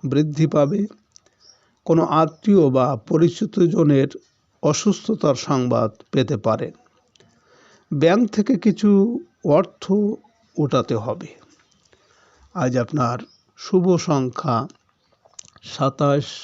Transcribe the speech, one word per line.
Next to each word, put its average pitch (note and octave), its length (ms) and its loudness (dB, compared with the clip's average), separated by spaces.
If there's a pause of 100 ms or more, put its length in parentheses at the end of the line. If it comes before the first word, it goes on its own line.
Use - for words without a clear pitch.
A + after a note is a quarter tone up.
বৃদ্ধি D3+ 380 0
পাবে। D3+ 340 0 (1040)
কোনো E3 180 2
আত্মীয় D#3+ 640 2
বা B2+ 260 2
পরিচিতজনের D#3 1120 0 (540)
অসুস্থতার D#3+ 720 0
সংবাদ B2 560 -2 (200)
পেতে C3+ 260 -2
পারেন। G#2+ 360 -4 (1160)
ব্যাংক E3 380 2
থেকে G#3+ 280 0
কিছু G#3 320 2 (540)
অর্থ F3+ 480 0 (680)
উঠাতে C3 380 -2
হবে। A#2 340 -8 (1300)
আজ B2+ 220 -2
আপনার A#2+ 400 -2 (420)
শুভ F#3 260 0 (120)
সংখ্যা C3 600 -2 (1040)
সাতাশ C#3+ 640 -2 (160)